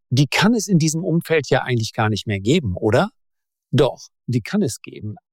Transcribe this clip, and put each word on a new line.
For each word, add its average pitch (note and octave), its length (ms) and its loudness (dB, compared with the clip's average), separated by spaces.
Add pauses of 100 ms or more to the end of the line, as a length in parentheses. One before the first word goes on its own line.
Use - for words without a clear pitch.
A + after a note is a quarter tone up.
die B2+ 180 2
kann A3 280 2
es G#3 140 -2
in F#3 100 4
diesem D#3 260 0
Umfeld D#3+ 460 0
ja C3 100 2
eigentlich A#2 320 -2
gar A2 160 0
nicht G#2 180 -4
mehr G2+ 140 -2
geben, A2+ 340 0
oder? B2+ 360 2 (600)
Doch, - 360 0 (200)
die A#2 140 -2
kann G3+ 220 -2
es - 180 -4
geben F#2+ 360 -14 (160)